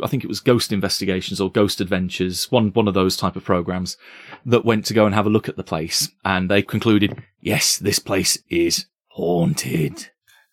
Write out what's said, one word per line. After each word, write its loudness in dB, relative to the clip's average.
I -2
think -4
it -10
was -6
Ghost 2
Investigations -2
or 0
Ghost 0
Adventures, -4
one, 4
one 2
of 0
those 2
type -2
of -10
programs -2
that 4
went 2
to -4
go 6
and 4
have 2
a 4
look 2
at -12
the -6
place, -4
and 0
they 4
concluded, 2
"Yes, 0
this -2
place -2
is 0
haunted." -2